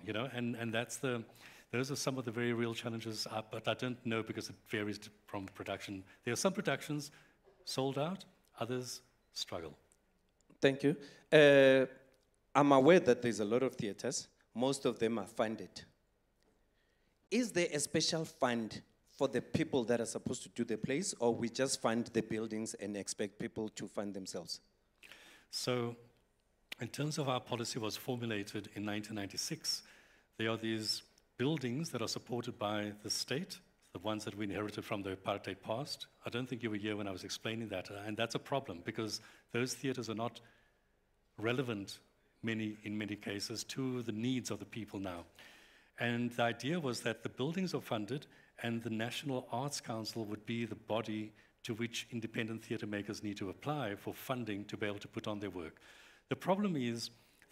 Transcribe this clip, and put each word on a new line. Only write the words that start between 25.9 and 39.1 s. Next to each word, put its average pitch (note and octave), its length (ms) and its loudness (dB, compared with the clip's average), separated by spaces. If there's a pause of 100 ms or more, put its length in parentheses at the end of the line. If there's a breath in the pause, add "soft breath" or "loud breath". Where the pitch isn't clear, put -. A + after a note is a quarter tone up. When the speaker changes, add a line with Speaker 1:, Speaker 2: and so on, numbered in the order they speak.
Speaker 1:
in A#2+ 80 -4
terms D3 280 -4
of C#3 120 0
our B2+ 100 2
policy A#2+ 400 -4
was G#2+ 160 -2
formulated A2 800 -4
in G#2 80 -4
nineteen G#2 320 -4
ninety-six, - 680 -4 (540 soft breath)
there A2 120 0
are A2 80 0
these A2 460 -2 (340)
buildings C#3 540 0
that A#2+ 100 -2
are G#2+ 60 0
supported A#2+ 520 -6
by G#2 320 0 (120)
the G#2 60 -4
state, - 500 -4 (340)
the G2 60 -8
ones G#2+ 260 -2
that G#2+ 100 -6
we G#2 100 -2
inherited G#2 380 -2
from G2+ 200 -4
the F#2+ 120 -2
apartheid G2+ 460 -4
past. - 460 -6 (180)
I - 40 -8
don't B2 180 -4
think A#2 160 -6
you A2+ 60 0
were G#2+ 80 -2
here G#2 200 -2
when G#2 100 -4
I G2 40 -4
was F#2 120 -8
explaining A2 460 -6
that, F#2 200 -4
uh, G2+ 160 -10
and G#2+ 120 -4
that's A2+ 180 0
a C#3+ 40 -2
problem A#2+ 440 -4
because A2 380 -4 (320 loud breath)